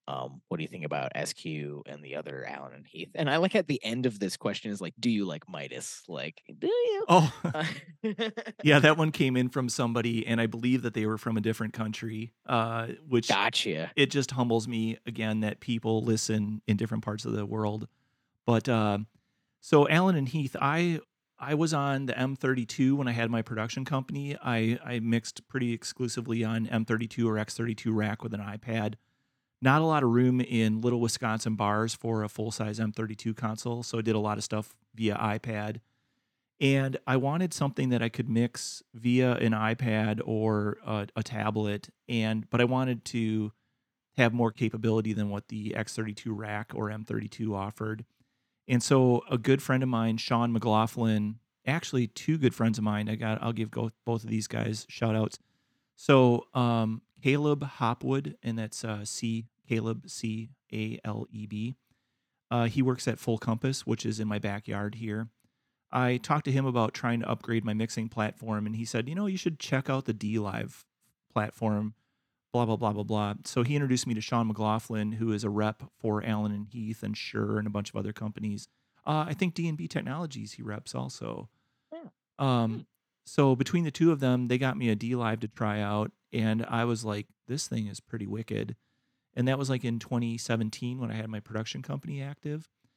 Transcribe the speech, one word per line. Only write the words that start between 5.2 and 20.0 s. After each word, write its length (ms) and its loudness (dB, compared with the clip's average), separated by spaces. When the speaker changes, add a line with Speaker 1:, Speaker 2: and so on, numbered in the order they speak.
Speaker 1:
like 220 -10
Midas?" 600 -12
Like, 340 -10
"Do 100 -2
you?" 400 0
Speaker 2:
Oh. 240 8
<laughs> 120 -4
Speaker 1:
Uh, 120 -2
<laughs> 600 -6
Speaker 2:
Yeah, 180 8
that 180 8
one 120 2
came 260 2
in 120 4
from 220 -2
somebody, 560 0
and 140 0
I 60 2
believe 360 2
that 100 -2
they 140 0
were 100 0
from 200 -2
a 40 0
different 320 -2
country, 640 -6
uh, 420 0
which 320 4
Speaker 1:
Gotcha. 580 -2
Speaker 2:
it 140 4
just 220 -2
humbles 360 2
me 380 -2
again 340 -2
that 200 -2
people 420 0
listen 640 0
in 100 4
different 280 -2
parts 200 -6
of 80 -4
the 140 -2
world. 420 -4
But, 220 6
uh, 320 4
so 280 6
Alan 280 6